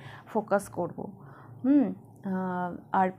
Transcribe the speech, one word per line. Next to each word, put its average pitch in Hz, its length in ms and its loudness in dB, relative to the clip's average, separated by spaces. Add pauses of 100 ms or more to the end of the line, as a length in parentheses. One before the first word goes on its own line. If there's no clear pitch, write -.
(260)
ফোকাস 202 420 0
করব। - 440 -6 (520)
হুম, 254 300 6 (300)
আহ, 185 520 -2 (160)
আর 190 260 4